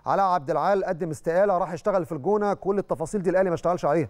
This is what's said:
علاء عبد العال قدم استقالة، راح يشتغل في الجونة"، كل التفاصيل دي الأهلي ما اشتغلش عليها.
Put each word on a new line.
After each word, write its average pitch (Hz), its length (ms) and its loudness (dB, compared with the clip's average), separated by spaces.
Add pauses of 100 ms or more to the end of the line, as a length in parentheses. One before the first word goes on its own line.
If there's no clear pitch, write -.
علاء 180 200 2
عبد 165 240 0
العال 180 340 2
قدم 175 260 -4
استقالة، 175 480 2
راح 175 140 -2
يشتغل 185 340 0
في - 60 -10
الجونة"، 196 420 0
كل 196 240 -2
التفاصيل 165 440 -4
دي 175 80 0
الأهلي 185 200 2
ما 165 40 0
اشتغلش 175 300 -2
عليها. 151 260 2